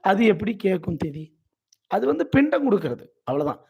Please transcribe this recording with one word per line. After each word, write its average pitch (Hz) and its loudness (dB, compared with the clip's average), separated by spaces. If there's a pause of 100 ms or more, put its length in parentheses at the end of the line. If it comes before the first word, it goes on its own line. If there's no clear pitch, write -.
அது 202 2
எப்படி 208 2
கேக்கும் 180 -2
திதி? 156 -8 (680)
அது 214 0
வந்து 302 0
பிண்டம் 285 2
கொடுக்கறது, 165 -2 (200)
அவ்வளவுதான். 143 -4